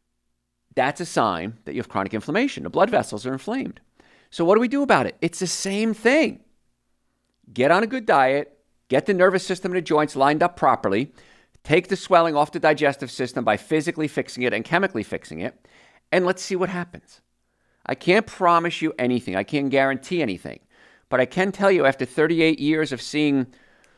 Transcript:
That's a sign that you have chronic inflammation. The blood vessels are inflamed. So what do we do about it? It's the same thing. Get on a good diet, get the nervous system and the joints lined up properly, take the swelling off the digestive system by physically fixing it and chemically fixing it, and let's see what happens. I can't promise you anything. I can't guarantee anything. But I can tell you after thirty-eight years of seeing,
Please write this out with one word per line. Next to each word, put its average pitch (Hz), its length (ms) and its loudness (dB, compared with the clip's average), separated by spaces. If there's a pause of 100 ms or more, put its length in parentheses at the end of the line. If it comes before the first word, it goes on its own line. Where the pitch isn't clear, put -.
(760)
That's 135 260 -2
a 170 60 -8
sign 107 580 -2
that 76 100 -10
you 120 60 -6
have - 80 -8
chronic 98 260 -6
inflammation. 202 480 -4
The 85 80 -10
blood 180 200 2
vessels 110 360 -4
are 127 60 -6
inflamed. 220 480 -8 (500)
So - 140 -4
what 180 100 6
do 226 60 4
we 247 80 0
do 277 140 -2
about 190 240 2
it? - 140 -8
It's - 200 -4
the 190 60 -4
same 202 480 -4
thing. 262 460 0 (1120)
Get 123 180 2
on 185 120 6
a 226 60 -2
good 247 180 -6
diet, 139 500 2 (320)
get 139 180 0
the 208 80 2
nervous 185 300 2
system 180 280 -6
and 180 40 -2
the 180 60 -2
joints 151 320 0
lined 143 280 2
up 175 140 0
properly, 120 560 0 (520)
take 165 240 2
the 196 80 -2
swelling 170 400 2
off 147 160 0
the 175 80 -6
digestive 143 500 2
system 127 340 -6
by 107 120 2
physically 156 500 -2
fixing 127 380 -4
it 123 100 2
and 113 100 -4
chemically 175 380 -2
fixing - 380 -10
it, - 260 -10 (460)
and 180 120 2
let's 185 180 -2
see 190 140 -6
what 180 120 -2
happens. - 520 -12 (640)
I - 80 -4
can't 208 320 2
promise 170 540 0
you 156 180 -2
anything. 123 360 -2
I 95 80 0
can't 139 280 -2
guarantee 135 520 0
anything. 87 380 -8 (480)
But 123 100 0
I 127 80 4
can 185 240 -2
tell 196 220 2
you 160 140 4
after 131 180 0
thirty-eight 160 560 0
years 151 320 0
of 123 100 -10
seeing, 139 460 0 (500)